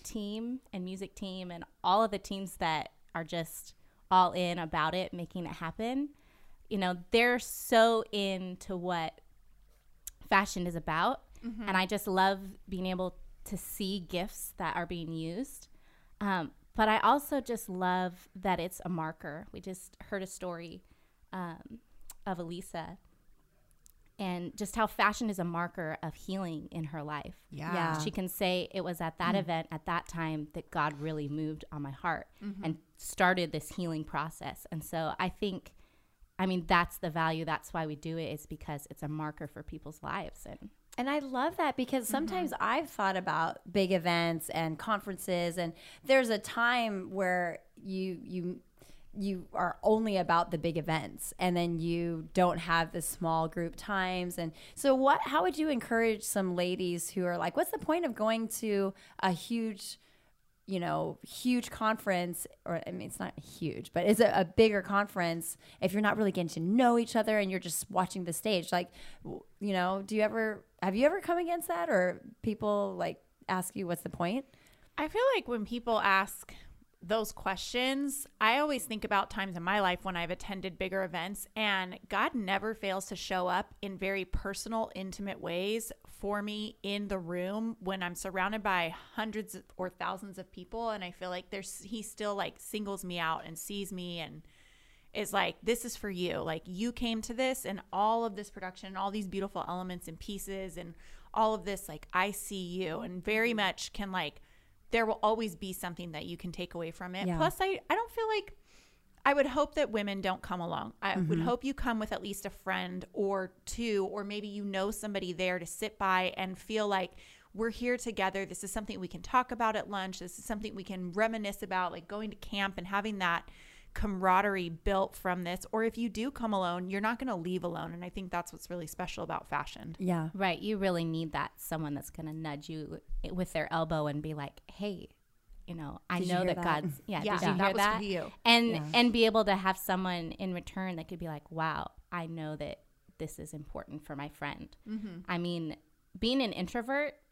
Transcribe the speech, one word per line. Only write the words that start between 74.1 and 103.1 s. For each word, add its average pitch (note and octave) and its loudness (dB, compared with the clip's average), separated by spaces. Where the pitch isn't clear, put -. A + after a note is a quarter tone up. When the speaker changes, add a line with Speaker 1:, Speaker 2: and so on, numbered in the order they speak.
Speaker 3:
point?" G#3 -2
Speaker 2:
I D4+ -2
feel A4 2
like F4 0
when A#3 -2
people A#3 2
ask - 2
those G#3 0
questions, C4 -2
I A3+ 6
always D4 2
think G#3+ -4
about G3+ 2
times F#3+ -4
in E3+ -6
my F#3+ 2
life F3+ 4
when F#3 -2
I've E3+ -2
attended F#3 -6
bigger F#3+ 0
events, F3+ -4
and F#3+ 0
God G#3+ 2
never G3+ 0
fails F#3+ -2
to - -8
show F3+ 0
up F3+ 0
in G3 -6
very F#3+ -2
personal, A3 -2
intimate F#3+ -6
ways G3+ -2
for G#3 -2
me G#3 -6
in G3+ -2
the G3 0
room F#3+ -2
when F#3 -4
I'm F3 -4
surrounded F#3+ -2
by F3+ 2
hundreds G#3+ -4
or F#3 -2
thousands F#3 -6
of F#3 -12
people. A3+ -6
And G3+ -4
I F3 -8
feel F#3 -6
like F3+ -6
there's, G3 -8
he G#3+ -8
still, G#3 -4
like, G3 -4
singles G3+ -4
me F3 -4
out D#3+ 0
and D#3+ -12
sees G3 -6
me F3 -6
and D#3 -10
is G3 -4
like, F#3 2
"This A#3 0
is A#3+ -8
for G#3 -6
you. F3+ -2
Like, D#3+ -4
you F#3+ -2
came A3+ -2
to A#3+ -8
this C4 0
and G3 -6
all A3 2
of A3 -2
this G#3 -10
production, F#3+ -12
all G3 -2
these G#3 -2
beautiful F#3+ -2
elements F3+ -6
and D#3+ -10
pieces F#3+ -8
and E3+ -10
all A3 4
of G#3 -4
this, F#3+ -6
like, D3+ -12
I G3 2
see - -8
you," F3 -4
and F3 -8